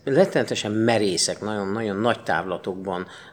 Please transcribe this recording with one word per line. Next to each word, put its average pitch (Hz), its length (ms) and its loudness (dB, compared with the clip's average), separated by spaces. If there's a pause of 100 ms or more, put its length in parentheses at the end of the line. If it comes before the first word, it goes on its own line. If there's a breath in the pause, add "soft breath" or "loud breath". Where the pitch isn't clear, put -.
rettenetesen 135 680 2
merészek, 107 680 2
nagyon, 101 260 -4
nagyon 104 280 -2
nagy 113 280 0
távlatokban, 92 840 -4 (260 loud breath)